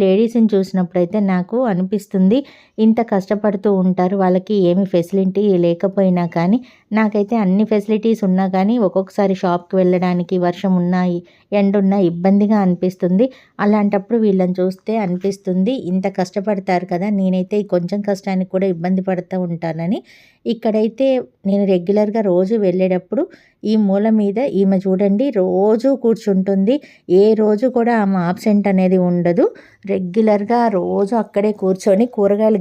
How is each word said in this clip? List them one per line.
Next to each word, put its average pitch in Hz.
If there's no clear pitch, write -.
లేడీస్‌ని 220
చూసినప్పుడైతే 185
నాకు 180
అనిపిస్తుంది, 190
ఇంత 220
కష్టపడుతూ 208
ఉంటారు, 185
వాళ్ళకి 185
ఏమి 185
ఫెసిలిటీ 190
లేకపోయినా 180
కానీ. 190
నాకైతే 208
అన్ని 190
ఫెసిలిటీస్ 220
ఉన్నా 185
కానీ 190
ఒక్కొక్కసారి 190
షాప్‌కి 175
వెళ్ళడానికి 180
వర్షం 175
ఉన్నా, 180
ఎండ 202
ఉన్నా 196
ఇబ్బందిగా 202
అనిపిస్తుంది. 185
అలాంటప్పుడు 208
వీళ్ళని 185
చూస్తే 185
అనిపిస్తుంది, 185
ఇంత 185
కష్టపడతారు 190
కదా, 180
నేనైతే 185
ఈ -
కొంచెం 180
కష్టానికి 190
కూడా 190
ఇబ్బంది 185
పడుతూ 180
ఉంటానని. 170
ఇక్కడైతే 226
నేను 202
రెగ్యులర్గా 202
రోజు 190
వెళ్ళేటప్పుడు 185
ఈ -
మూల 202
మీద 208
ఈమె 196
చూడండి, 196
రోజు 202
కూర్చుంటుంది. 202
ఏ -
రోజు 214
కూడా 233
ఆమె 196
ఆబ్సెంట్ 202
అనేది 185
ఉండదు. 175
రెగ్యులర్గా 208
రోజు 190
అక్కడే 208
కూర్చొని 190
కూరగాయల 208